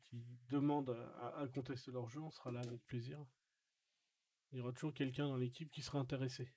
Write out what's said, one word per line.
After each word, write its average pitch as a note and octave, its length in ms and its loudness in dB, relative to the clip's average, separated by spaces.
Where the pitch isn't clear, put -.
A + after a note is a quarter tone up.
qui A#2+ 200 -8
demandent C#3+ 400 6
à, A#2+ 360 -2
à, D3 40 0
à C3+ 60 0
qu'on C3 140 -2
teste B2+ 260 -4
leur B2 200 -2
jeu, C3+ 120 -6
on D#3 100 -4
sera - 220 -6
là A#2+ 80 -2
avec A#2+ 260 -4
plaisir. B2+ 320 -2
Il B2+ 60 -4
y - 20 0
aura A#2+ 120 0
toujours D3+ 220 0
quelqu'un C#3 320 2
dans C3+ 100 2
l'équipe B2+ 320 0
qui - 140 -8
sera - 160 0
intéressé. C3 580 2